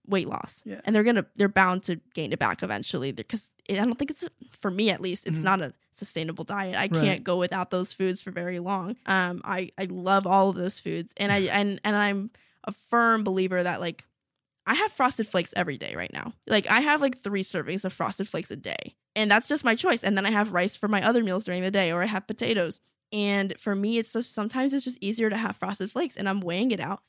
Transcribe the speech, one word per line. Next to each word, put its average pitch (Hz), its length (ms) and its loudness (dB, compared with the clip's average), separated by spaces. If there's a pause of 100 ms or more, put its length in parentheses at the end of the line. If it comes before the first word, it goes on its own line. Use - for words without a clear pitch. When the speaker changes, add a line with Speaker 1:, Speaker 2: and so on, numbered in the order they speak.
Speaker 1:
weight 190 220 0
loss. - 360 -8
Speaker 2:
Yeah. 202 200 -12
Speaker 1:
And 220 100 2
they're 214 100 6
gonna, 233 200 4 (120)
they're 202 120 4
bound 190 360 2
to 175 120 -2 (180)
gain 147 180 -4
it - 60 -2
back 101 240 0
eventually, 131 500 -4
they're, 110 120 -10
'cause - 260 -8 (160)
it, 196 120 -2
I 202 60 2
don't 233 140 0
think 294 120 -4
it's, 330 140 -10 (260)
for - 200 -6
me 202 200 2
at - 100 -2
least, 180 260 -6
it's 160 100 0
Speaker 2:
Mm-hmm. 160 80 -2
Speaker 1:
not 190 160 2
a 139 120 -6 (200)
sustainable 165 520 -6
diet. 196 320 -6
I 120 60 0
Speaker 2:
Right. 196 100 -2
Speaker 1:
can't 165 320 2
go 180 140 0
without 180 320 -2
those 185 220 -2
foods 185 300 -2
for 190 80 -14
very 175 280 -6
long. 190 380 -4 (100)
Um, 180 380 0
I, 185 340 -4
I 196 60 -4
love 185 420 2
all 190 240 6
of 180 60 -2
those 185 240 -4
foods, 165 360 -6
and 202 140 0
I, 202 80 4
Speaker 2:
<laughs> 196 220 2
Speaker 1:
and, 202 240 0
and 208 120 2
I'm 202 340 0 (340)
a 196 80 -6
firm 226 520 2
believer 185 380 2
that, 175 180 -2
like, 170 240 -6 (600)
I 226 80 4
have 392 180 2
Frosted 254 340 2
Flakes - 300 0
every 170 220 -2
day - 180 -10
right 87 160 -8
now. - 220 -10 (120)
Like, 214 200 2
I 226 140 4
have, 302 200 2
like, 269 160 0
three 202 260 -4
servings 185 440 -4
of 185 60 -4
Frosted 196 360 -4
Flakes - 220 -6
a - 60 -8
day, - 400 -10 (200)
and 214 140 2
that's 220 180 6
just 294 160 0
my 226 100 4
choice. - 300 2
And 196 120 2
then 196 100 2
I 220 40 2
have 208 220 2
rice 180 240 2
for 208 120 -2
my 202 140 2
other 233 220 4
meals 190 220 0
during 180 160 -2
the 190 80 0
day, 190 220 4
or 175 100 0
I 202 40 2
have 208 200 -4
potatoes. 196 540 -2 (300)
And 202 480 0
for 202 160 -2
me, 208 220 0
it's 226 160 -2
just, 233 220 -2
sometimes 254 400 0
it's 269 100 0
just 247 160 -6
easier 220 300 0
to 208 80 0
have 214 180 -2
Frosted 196 340 -6
Flakes, - 280 -4
and 202 100 -2
I'm 196 140 0
weighing 185 300 0
it 190 80 -2
out. 170 280 -6